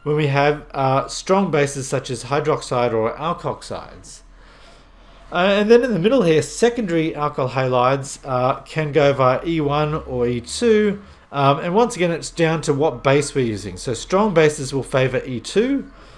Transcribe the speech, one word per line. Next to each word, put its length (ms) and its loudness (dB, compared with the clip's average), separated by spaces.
when 100 -2
we 140 0
have, 440 2
uh, 360 0
strong 420 0
bases 380 -2
such 200 -4
as 160 -8
hydroxide 680 -2
or 220 0
alkoxides. 1080 -10
Uh, 40 -4
and 340 2
then 120 8
in 100 0
the 60 0
middle 240 4
here, 200 4
secondary 680 -2
alkyl 380 -4
halides, 760 0
uh, 360 -2
can 320 -6
go 200 4
via 320 2
E 160 -2
one 340 0
or 340 -2
E 120 -2
two. 600 0
Um, 260 4
and 160 -2
once 220 2
again, 160 0
it's 180 -8
down 320 0
to 100 0
what 300 0
base 320 2
we're 100 0
using. 320 -6
So 180 -6
strong 400 0
bases 380 2
will 120 -2
favor 400 0
E 160 -6
two, 500 -2